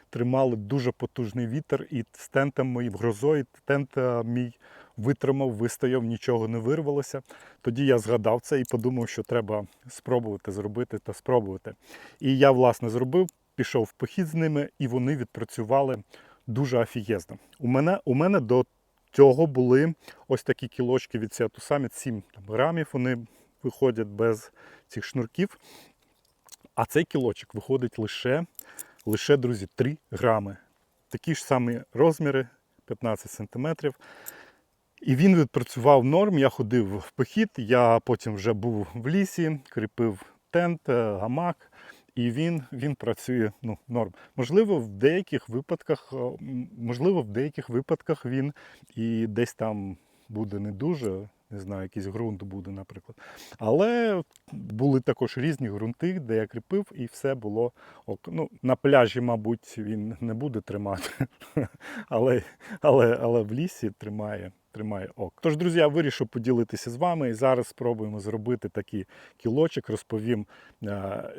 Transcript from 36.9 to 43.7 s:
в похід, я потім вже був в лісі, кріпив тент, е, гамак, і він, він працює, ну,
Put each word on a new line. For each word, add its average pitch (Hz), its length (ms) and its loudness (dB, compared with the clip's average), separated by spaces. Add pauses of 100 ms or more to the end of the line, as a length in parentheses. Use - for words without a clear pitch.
в - 120 -12
похід, 208 460 -2
я 117 440 6
потім 113 340 -2
вже 101 180 -2
був 104 420 -2
в 120 140 -6
лісі, 165 600 -2
кріпив 110 540 -2 (280)
тент, 170 380 0
е, 117 280 2
гамак, 131 560 -4 (420)
і 120 160 0
він, 160 320 -2 (100)
він 139 220 -4
працює, 117 580 -2 (100)
ну, 110 160 -8 (100)